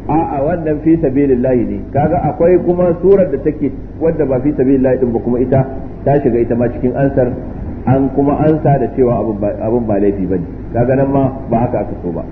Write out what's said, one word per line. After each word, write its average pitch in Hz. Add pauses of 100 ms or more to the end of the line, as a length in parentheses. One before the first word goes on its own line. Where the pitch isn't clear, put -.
"A, 147 (140)
a 143
wannan 156
fi 165
sabilillahi 131
ne," 101 (120)
kaga 156
akwai 165
kuma 175
surar 185
da 139
take 139 (260)
wadda 156
ba 131
fi 147
sabilillahi 131
din 120
ba 113
kuma 120
ita 131 (400)
ta 143
shiga 120
ita 117
ma 120
cikin 123
ansar, 131 (540)
an 135
kuma 143
ansa 143
da 117
cewa 120
abin 107
ba, 101
abin 113
ba 104
laifi 98
bane. 87 (240)
Kaga 123
nan 139
ma 135 (200)
ba 113
haka 113
aka 101
so 90
ba. 80